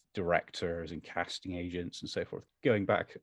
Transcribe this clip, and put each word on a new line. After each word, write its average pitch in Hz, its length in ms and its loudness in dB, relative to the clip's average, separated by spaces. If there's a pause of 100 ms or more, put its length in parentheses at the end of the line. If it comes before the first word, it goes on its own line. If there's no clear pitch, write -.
(140)
directors 85 800 0
and 82 100 -6
casting - 520 -4
agents 87 460 -4
and - 100 -8
so - 140 -2
forth." - 200 -10 (200)
Going 107 220 4
back, 92 360 2